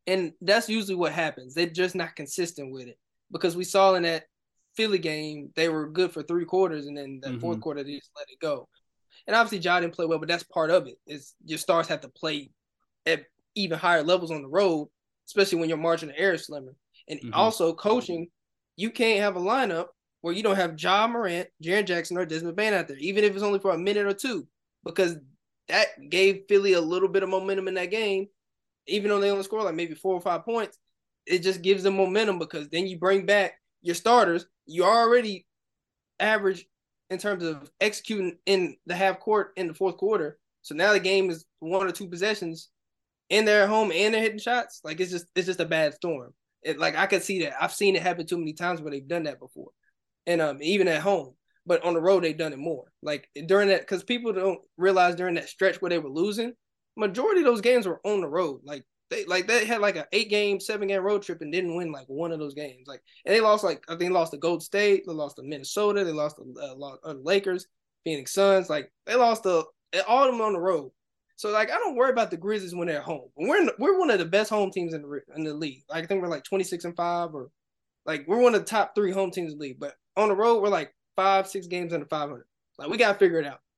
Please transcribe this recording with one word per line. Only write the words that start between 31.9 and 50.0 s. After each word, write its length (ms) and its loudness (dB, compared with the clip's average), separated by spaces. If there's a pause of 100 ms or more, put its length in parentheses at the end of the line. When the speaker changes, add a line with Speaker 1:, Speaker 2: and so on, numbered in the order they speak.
Speaker 1:
momentum, 440 2
because 300 -8
then 180 -2
you 100 -10
bring 280 2
back 300 2 (260)
your 140 -4
starters. 500 4 (200)
You 180 -2
already 640 4 (720)
average 460 0 (440)
in 80 -6
terms 260 -4
of 360 -8
executing 640 -2
in 300 2 (100)
the 80 -6
half 260 0
court 360 0
in 120 -4
the 60 -8
fourth 240 -2
quarter. 400 -2 (240)
So 140 -12
now 180 4
the 60 6
game 320 2
is 140 -10 (120)
one 300 -2
or 40 -4
two 160 -10
possessions, 640 -6 (600)
and 160 4
they're 160 6
at 60 2
home 220 2
and 220 2
they're 80 2
hitting 160 0
shots. 460 -4
Like, 160 -8
it's 100 -2
just, 240 -8
it's 140 0
just 120 -4
a 60 0
bad 300 0
storm. 400 -6 (260)
It, 160 -4
like, 180 0
I 120 2
could 160 2
see 200 -4
that. 160 -6
I've 140 -2
seen 220 2
it 80 0
happen 240 -2
too 100 -2
many 160 -4
times 260 -4
where 120 -10
they've 160 -10
done 160 -4
that 160 -8
before, 320 -20 (560)